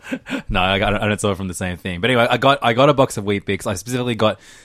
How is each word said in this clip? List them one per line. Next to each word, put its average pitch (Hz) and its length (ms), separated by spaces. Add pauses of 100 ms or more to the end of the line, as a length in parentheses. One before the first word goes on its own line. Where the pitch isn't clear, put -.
(500)
No, 98 120
I, 95 140
I - 20
don't, 104 180
I 104 120
don't 104 120
suffer 101 160
from 95 120
the 87 80
same 90 220
thing. 90 220
But 117 120
anyway, 120 180
I 123 80
got, 135 240
I 120 120
got 135 160
a 143 40
box 127 240
of 101 80
Weet-Bix. 101 400
I 107 80
specifically 123 420
got 107 240 (260)